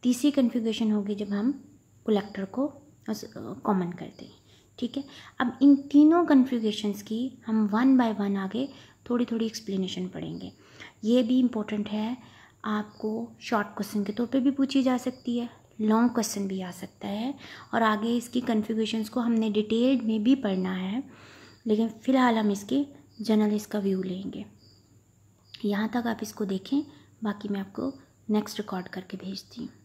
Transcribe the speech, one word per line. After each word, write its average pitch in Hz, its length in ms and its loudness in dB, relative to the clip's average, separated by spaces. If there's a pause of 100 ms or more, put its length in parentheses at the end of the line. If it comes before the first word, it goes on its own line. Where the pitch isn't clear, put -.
तीसरी 247 280 2
कॉन्फ़िगरेशन 226 600 0
होगी 208 240 -2
जब 202 140 -8
हम 208 480 -4 (300)
कलेक्टर 202 380 0
को 269 280 -4 (360)
उस, 214 140 -6
अ, - 140 -18
कॉमन 180 540 -4
कर 170 140 -12
दें। - 260 -18 (480)
ठीक 240 180 -6
है, 277 60 -8 (360)
अब 247 220 -4
इन 285 140 10
तीनों 302 500 8
कॉन्फ़िगरेशंस 220 760 2
की 240 360 -6 (100)
हम 220 220 2
one 254 320 6
by 208 240 0
one 202 120 0
आगे 214 320 -4 (400)
थोड़ी 240 160 2
थोड़ी 226 200 -2
एक्सप्लेनेशन 190 600 -6
पढ़ेंगे। 175 460 -10 (500)
ये 240 200 4
भी 254 160 2
इंपॉर्टेंट 214 500 0
है, 214 280 -4 (480)
आपको 214 680 -6 (100)
शॉर्ट 208 260 -2
क्वेश्चन 202 360 -4
के 202 100 -4
तौर 240 140 -2
पे 269 120 0
भी 269 120 2
पूछी 269 320 0
जा 254 140 2
सकती 247 420 -4
है, 240 100 -6 (320)
लॉन्ग 226 300 4
क्वेश्चन 202 360 -2
भी 190 140 -4
आ 180 100 -8
सकता - 360 -14
है, 220 280 -4 (380)
और 226 100 2
आगे 220 340 2
इसकी 240 240 -2
कॉन्फ़िगरेशंस 220 680 -2
को - 100 -4
हमने 226 300 2
डिटेल्ड 226 520 2
में 220 220 0
भी 262 120 6
पढ़ना 190 380 -2
है, 190 300 -4 (640)
लेकिन 220 220 2
फ़िलहाल 254 480 2
हम 214 140 2
इसके 254 340 -2 (360)
जनरल 214 320 2
इसका 208 260 -4
व्यू 190 240 -2
लेंगे। 185 420 -8 (1200)
यहाँ 208 240 0
तक 233 180 -2
आप 226 160 -4
इसको 214 220 -6
देखें, 190 360 -2 (420)
बाकी 208 260 -6
मैं 196 100 -2
आपको 262 340 -6 (360)
नेक्स्ट 208 300 0
रिकॉर्ड 185 280 -6
करके 190 300 -12
भेजती 196 440 -12
हूँ। - 80 -10 (160)